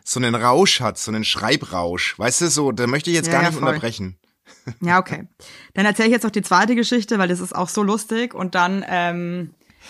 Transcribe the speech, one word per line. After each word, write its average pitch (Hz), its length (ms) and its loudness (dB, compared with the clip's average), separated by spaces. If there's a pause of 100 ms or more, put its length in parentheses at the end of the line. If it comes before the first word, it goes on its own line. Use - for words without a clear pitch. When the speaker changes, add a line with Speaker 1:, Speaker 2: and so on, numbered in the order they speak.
Speaker 1:
so - 160 -4
einen 120 120 2
Rausch 123 460 4
hat, 107 180 -2
so - 140 -6
einen 107 140 -4
Schreibrausch. 90 920 -2
Weißt 117 240 0
du, 170 80 2
so, 143 220 2
da 123 160 0
möchte 147 220 -2
ich 170 80 2
jetzt 165 100 0
Speaker 2:
Ja, 165 60 0
Speaker 1:
gar 139 100 4
Speaker 2:
ja, 170 60 2
Speaker 1:
nicht 160 100 -4
Speaker 2:
voll. - 80 0
Speaker 1:
unterbrechen. 107 500 -4 (600)
Speaker 2:
Ja, 180 200 2
okay. 165 280 -6 (460)
Dann 196 120 0
erzähl 208 200 2
ich 226 80 6
jetzt 240 100 2
noch 214 80 -2
die 208 120 -2
zweite 214 320 2
Geschichte, 226 440 0
weil 185 80 2
das 175 140 0
ist 185 120 -8
auch 180 140 -2
so 208 160 -2
lustig. 226 500 -2
Und 185 220 -6
dann, 185 340 0
ähm, 175 640 -4 (360)